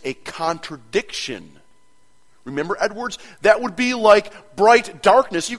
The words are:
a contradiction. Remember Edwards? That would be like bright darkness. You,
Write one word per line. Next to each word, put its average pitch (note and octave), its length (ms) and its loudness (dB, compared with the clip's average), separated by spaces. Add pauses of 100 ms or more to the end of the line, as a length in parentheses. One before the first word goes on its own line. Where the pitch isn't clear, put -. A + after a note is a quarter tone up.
a C3+ 100 -6
contradiction. C3 1500 -10 (840)
Remember D3+ 360 -6
Edwards? G#3+ 380 -6 (240)
That G#3+ 180 4
would G#3+ 160 -8
be B3 180 -2
like G#3+ 640 2
bright G#3+ 460 4
darkness. G3+ 480 2
You, A#3+ 80 -10